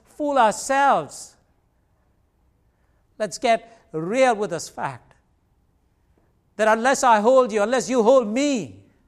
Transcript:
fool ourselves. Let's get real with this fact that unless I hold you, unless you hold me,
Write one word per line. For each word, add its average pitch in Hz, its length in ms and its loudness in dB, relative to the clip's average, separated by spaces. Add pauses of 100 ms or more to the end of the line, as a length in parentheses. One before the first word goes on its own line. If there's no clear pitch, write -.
fool 285 320 -6
ourselves. 240 1000 0 (1800)
Let's 208 200 -8
get - 520 -4
real 220 460 0
with 202 140 -6
this 160 180 -10
fact - 460 -12 (1400)
that 214 120 0
unless 233 340 0
I 226 180 4
hold 247 320 4
you, 208 100 0
unless 220 260 -2
you 247 140 0
hold 240 260 4
me, 233 540 -4 (240)